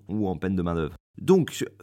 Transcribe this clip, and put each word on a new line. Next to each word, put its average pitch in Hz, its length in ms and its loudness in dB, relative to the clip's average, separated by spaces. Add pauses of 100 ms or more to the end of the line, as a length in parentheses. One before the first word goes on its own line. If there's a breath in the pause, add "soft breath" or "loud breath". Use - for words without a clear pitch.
ou 104 200 -2
en 92 80 -2
peine 92 200 -2
de 90 80 0
main-d'œuvre. 82 320 -2 (260)
Donc, 175 440 2 (180)